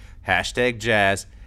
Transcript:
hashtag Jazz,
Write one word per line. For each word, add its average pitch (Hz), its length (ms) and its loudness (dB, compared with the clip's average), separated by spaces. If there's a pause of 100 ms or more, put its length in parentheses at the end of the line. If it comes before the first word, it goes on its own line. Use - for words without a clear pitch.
(280)
hashtag 110 520 0
Jazz, 98 480 2 (180)